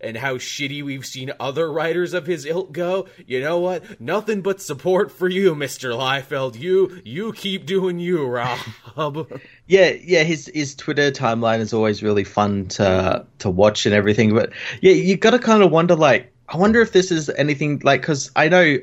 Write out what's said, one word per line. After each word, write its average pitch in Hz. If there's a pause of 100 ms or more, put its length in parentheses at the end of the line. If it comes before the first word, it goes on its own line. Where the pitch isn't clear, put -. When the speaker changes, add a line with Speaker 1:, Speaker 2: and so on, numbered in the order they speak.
Speaker 1:
and 113
how 135
shitty 143
we've 135
seen 131
other 143
writers 160
of 175
his 156
ilk 160
go. 175 (180)
You 127
know 160
what? 175
Nothing 202
but 190
support 180
for 185
you, 185
Mister 131
Liefeld. 131
You, 180
you 185
keep 190
doing 180
you, 175
Rob. 123 (380)
<laughs> 147 (400)
Speaker 2:
Yeah, 175 (100)
yeah, 170
his, 156
his 147
Twitter 143
timeline 113
is 110
always 110
really 104
fun 101
to, 92 (140)
to 107
watch 101
and 104
everything. 107
But, - (300)
yeah, 185
you 170
gotta 226
kinda 214
wonder, 165
like, 139 (140)
I 156
wonder 220
if 220
this 180
is 151
anything, 147
like, 131
'cause 147
I 151
know, 165